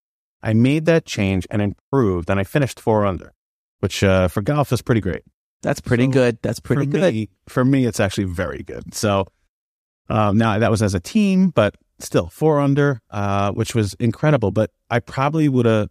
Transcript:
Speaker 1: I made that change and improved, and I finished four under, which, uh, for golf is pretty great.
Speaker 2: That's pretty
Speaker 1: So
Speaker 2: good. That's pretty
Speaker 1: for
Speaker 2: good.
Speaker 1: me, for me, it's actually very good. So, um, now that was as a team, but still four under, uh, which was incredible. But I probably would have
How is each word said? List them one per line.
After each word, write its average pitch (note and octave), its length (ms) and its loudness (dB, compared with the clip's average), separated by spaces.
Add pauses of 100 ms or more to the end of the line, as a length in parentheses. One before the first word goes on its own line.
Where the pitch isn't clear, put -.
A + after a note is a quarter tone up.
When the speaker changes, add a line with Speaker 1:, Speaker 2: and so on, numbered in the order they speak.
(440)
Speaker 1:
I A2 100 0
made C#3 320 2
that E3 200 2
change F#2+ 440 -2
and G#2 120 -4
improved, G2+ 680 -2
and G2 100 0
I F#2+ 40 -2
finished - 360 -4
four G#2+ 260 2
under, - 280 -6 (460)
which, - 240 -2
uh, F#2+ 240 4
for G#2+ 160 -4
golf D3 280 0
is B2 120 0
pretty A2+ 180 0
great. D#2+ 220 -6 (400)
Speaker 2:
That's - 180 -4
pretty B2 240 0
Speaker 1:
So C3+ 60 0
Speaker 2:
good. B2 320 2
That's - 160 -6
pretty C3 260 -2
Speaker 1:
for C#3 60 -4
Speaker 2:
good. E3 220 0
Speaker 1:
me, A2 160 -6 (180)
for B2+ 180 -2
me, C3+ 220 2
it's G#2+ 120 -4
actually G2+ 260 -2
very F2 380 -6
good. - 300 -10
So, G2 320 0 (840)
um, G#2+ 280 2
now A2+ 220 2
that A2 120 2
was G#2+ 120 0
as F#2+ 100 0
a F#2 60 -2
team, F#3+ 500 2
but G#2+ 260 0 (240)
still G2+ 300 -2
four D3+ 300 0
under, C#3+ 420 0 (100)
uh, G2+ 420 -2
which A2 220 -4
was G#2+ 200 0
incredible. A#2+ 560 0
But A2 200 -2 (180)
I A#2+ 100 0
probably D3 500 -2
would B2+ 180 2
have G#2+ 240 2